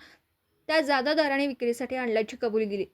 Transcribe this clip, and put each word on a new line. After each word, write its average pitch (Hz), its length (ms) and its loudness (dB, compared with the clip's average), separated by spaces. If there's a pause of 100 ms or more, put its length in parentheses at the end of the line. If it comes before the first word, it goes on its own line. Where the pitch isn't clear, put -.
(680)
त्या 311 140 2
जादा 277 320 2
दराने 285 340 2
विक्रीसाठी 247 480 -4
आणल्याची 226 460 0
कबुली 220 240 0
दिली. 196 280 -4